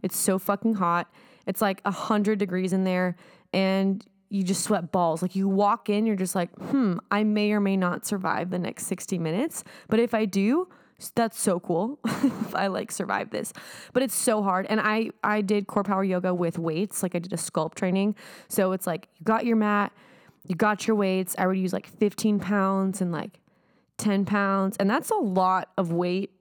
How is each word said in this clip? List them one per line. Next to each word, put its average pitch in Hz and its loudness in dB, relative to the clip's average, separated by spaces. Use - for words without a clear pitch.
It's 190 -2
so 190 2
fucking 208 0
hot. 175 0
It's, - -2
like, 196 0
a 196 0
hundred 208 0
degrees 185 0
in 190 2
there, 180 0
and 190 2
you 196 -2
just 180 -2
sweat 175 -2
balls. 165 2
Like, 180 -4
you 190 0
walk 202 2
in, 208 2
you're 220 2
just 185 -4
like, 175 -2
"Hmm, 220 0
I 214 2
may 208 2
or 208 2
may 196 2
not 180 0
survive 180 -2
the 180 -4
next - -6
sixty 180 -6
minutes. 170 -4
But 220 2
if 233 0
I 220 0
do, 214 2
s-, - -14
that's 226 0
so 180 2
cool 185 -2
<laughs> - -8
if 226 -2
I, 196 0
like, - -4
survive - -4
this." - -6
But 254 2
it's 247 -2
so 214 0
hard. 190 0
And 220 2
I, 220 0
I 208 0
did 202 0
core 202 0
power 196 0
yoga 185 0
with 170 0
weights. 170 -4
Like, 185 -2
I 175 -2
did 175 -8
a 175 -4
sculpt - -4
training. 190 0
So 190 0
it's 190 -4
like, 165 -6
you 156 -12
got 226 2
your 226 4
mat, 208 2
you 180 -2
got 208 0
your 220 4
weights. 190 0
I 185 2
would 190 2
use, 185 0
like, - -6
fifteen 208 0
pounds 190 0
and, 180 -2
like, - -8
ten 196 2
pounds. 196 0
And 196 2
that's 262 0
a 440 2
lot 185 2
of 170 0
weight 180 0